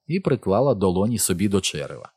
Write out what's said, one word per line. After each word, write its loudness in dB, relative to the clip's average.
і -2
приклала 2
долоні 2
собі 0
до 2
черева. -8